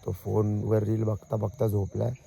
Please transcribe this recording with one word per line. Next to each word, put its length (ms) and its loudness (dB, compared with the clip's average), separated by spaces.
तो 100 -4
फोनवर 680 0
रील 220 0
बघता 320 -2
बघता 300 0
झोपलाय 460 0